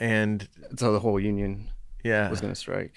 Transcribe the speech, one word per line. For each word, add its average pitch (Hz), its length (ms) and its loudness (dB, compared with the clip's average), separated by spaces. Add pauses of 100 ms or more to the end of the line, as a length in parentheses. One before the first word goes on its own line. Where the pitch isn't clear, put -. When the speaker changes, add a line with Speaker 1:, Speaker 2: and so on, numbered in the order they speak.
Speaker 1:
and 107 460 2 (280)
Speaker 2:
So 117 160 4
the 104 80 4
whole 101 200 2
union 101 500 -2 (340)
Speaker 1:
Yeah. 107 260 2
Speaker 2:
was - 120 -4
gonna 98 140 -4
strike. 92 420 -6